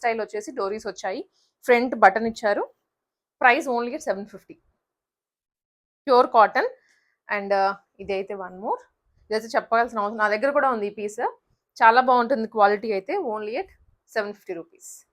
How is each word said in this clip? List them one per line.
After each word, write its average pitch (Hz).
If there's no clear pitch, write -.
స్టైల్ 226
వచ్చేసి 214
డోరీస్ 214
వచ్చాయి, 202
ఫ్రంట్ 247
బటన్ 220
ఇచ్చారు. 233
ప్రైస్ 262
only 240
at -
సెవెన్ 196
ఫిఫ్టీ. -
ప్యూర్ 254
కాటన్. 240
And, 202
uh, 196
ఇదైతే 196
one 185
more. 381
ఇదైతే 220
చెప్పాల్సిన 226
అవసరం, 208
నా 214
దగ్గర 247
కూడా 269
ఉంది 202
ఈ -
పీస్. 208
చాలా 233
బాగుంటుంది 240
క్వాలిటీ 208
అయితే. 190
Only 214
at 381
సెవెన్ 208
ఫిఫ్టీ -
రూపీస్. -